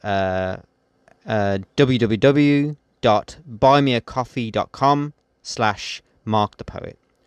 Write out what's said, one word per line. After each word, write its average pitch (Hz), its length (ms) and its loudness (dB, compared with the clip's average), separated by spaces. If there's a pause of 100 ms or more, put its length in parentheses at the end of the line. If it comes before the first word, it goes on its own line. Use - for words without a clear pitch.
uh, 95 540 -4 (680)
uh, 101 320 0 (160)
w 131 240 2
w 110 180 2
w 143 600 2 (240)
dot - 440 0
buy 135 360 4
me 131 160 2
a 113 40 0
coffee 120 520 -6
dot - 180 -2
com 143 420 0 (300)
slash - 600 -4 (220)
mark 107 320 0
the - 80 -14
poet, - 320 -14 (300)